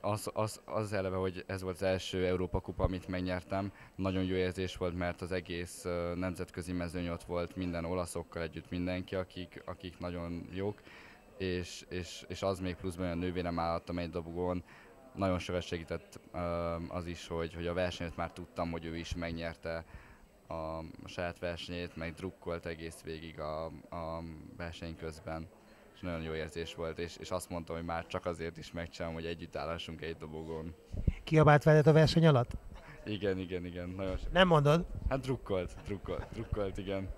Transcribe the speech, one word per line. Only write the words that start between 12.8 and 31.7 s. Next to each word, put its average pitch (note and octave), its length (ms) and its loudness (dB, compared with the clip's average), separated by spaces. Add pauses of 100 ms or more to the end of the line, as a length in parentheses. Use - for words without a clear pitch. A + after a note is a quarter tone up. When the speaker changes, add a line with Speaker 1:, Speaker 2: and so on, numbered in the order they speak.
Speaker 1:
hogy E2+ 100 0
a - 20 -2
nővérem F2 400 0
álltam E2+ 380 0
egy E2+ 120 -2
dobogon, F2 540 -2 (520)
nagyon F#2 240 4
sokat F2 220 -2
segített, E2 580 -6 (140)
ö, - 40 -6 (500)
az F2 180 -4
is, E2+ 220 -8
hogy, E2 260 -2
hogy E2+ 140 -4
a F2 60 0
versenyt F2 440 0
már E2+ 140 -2
tudtam, E2+ 400 -4
hogy E2 140 -4
ő E2 100 -6
is E2 200 -6
megnyerte E2 720 -4 (600)
a, E2 60 -8
a D#2+ 540 -6
saját F2 320 -4
versenyét, F2 560 -4
meg E2 180 -6
drukkolt E2+ 520 -6
egész E2 380 -8
végig D#2+ 360 -10
a, D#2 260 -4 (300)
a E2 280 -4 (340)
verseny E2+ 380 -6
közben, D#2+ 520 -8 (460)
és - 100 -14
nagyon E2+ 180 -4
jó D#2+ 120 -4
érzés D#2+ 420 -4
volt, E2 240 -4
és, E2+ 180 -4
és - 140 -8
azt F#2 180 -2
mondtam, E2 260 -4
hogy E2 100 -4
már E2+ 220 -2
csak - 180 -4
azért E2 320 -4
is - 140 -12
megcsinálom, E2+ 440 -6
hogy E2 100 -6
együtt E2+ 300 -6
állhassunk D#2+ 460 -4
egy D#2+ 140 -4
dobogon. D#2+ 600 -8 (480)
Speaker 2:
Kiabált D3+ 400 10
veled D#3 240 10